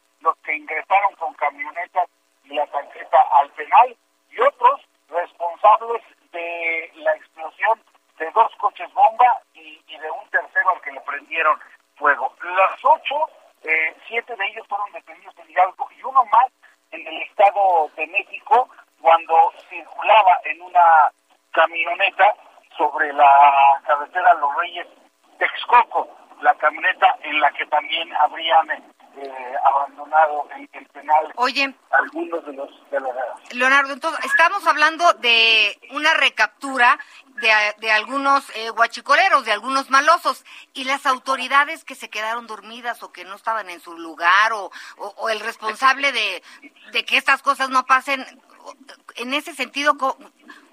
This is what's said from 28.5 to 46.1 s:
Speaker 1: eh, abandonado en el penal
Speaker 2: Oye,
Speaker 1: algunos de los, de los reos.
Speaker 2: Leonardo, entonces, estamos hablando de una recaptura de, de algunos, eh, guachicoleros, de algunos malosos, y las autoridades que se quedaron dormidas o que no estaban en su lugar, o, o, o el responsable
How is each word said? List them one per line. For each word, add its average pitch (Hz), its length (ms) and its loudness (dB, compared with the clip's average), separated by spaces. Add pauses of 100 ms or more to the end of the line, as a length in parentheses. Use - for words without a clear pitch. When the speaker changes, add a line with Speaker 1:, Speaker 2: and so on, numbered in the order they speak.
Speaker 1:
eh, 135 840 -14 (100)
abandonado 147 880 0
en 139 160 -18
el 139 160 -18
penal 151 480 -4
Speaker 2:
Oye, 262 380 -4 (180)
Speaker 1:
algunos 311 540 -4
de 147 80 -14
los, - 360 -16
de 139 120 -4
los 131 120 -8
reos. - 400 -12
Speaker 2:
Leonardo, 269 380 0
entonces, 285 340 -8
estamos 330 400 0
hablando 320 500 2
de 226 600 2 (140)
una 302 220 0
recaptura 269 840 0 (440)
de, 220 80 0 (300)
de 220 120 -4
algunos, 269 640 -2
eh, 226 140 -10
guachicoleros, 269 760 0
de 220 80 -2
algunos 262 380 -4
malosos, 294 560 0 (280)
y 262 120 -10
las 269 200 -4
autoridades 269 800 -2
que 269 120 -16
se - 140 -18
quedaron 226 380 -8
dormidas 226 560 -12
o 185 80 -18
que 180 140 -18
no 190 100 -16
estaban 214 340 -8
en 170 120 -16
su 170 160 -18
lugar, 170 560 0
o, 196 180 -8 (260)
o, 196 100 -12 (100)
o 220 120 -6
el 220 120 -6
responsable 262 720 -2